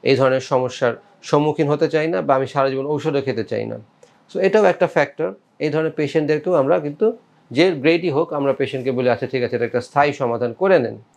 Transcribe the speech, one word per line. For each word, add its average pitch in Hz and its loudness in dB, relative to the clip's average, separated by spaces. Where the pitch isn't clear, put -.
এই 135 2
ধরনের 131 2
সমস্যার 127 -2
সম্মুখীন 151 0
হতে 151 0
চাই 156 -2
না 180 -2
বা 139 2
আমি 135 0
সারা 135 0
জীবন 135 -4
ঔষধও 147 -2
খেতে 117 -4
চাই 110 -6
না।" 113 -8
So 180 -4
এটাও 190 4
একটা 180 4
ফ্যাক্টর। 165 -2
এই 151 -2
ধরনের 156 -2
পেশেন্টদেরকেও 151 0
আমরা 156 2
কিন্তু 160 -2
যে 165 4
গ্রেডই 165 0
হোক 151 -2
আমরা 139 0
পেশেন্টকে 131 -4
বলি, 123 0
"আচ্ছা 117 -2
ঠিক 123 -4
আছে, 120 -4
এটা 117 -2
একটা 120 -2
স্থায়ী 143 0
সমাধান 117 -2
করে 185 4
নেন।" 113 -4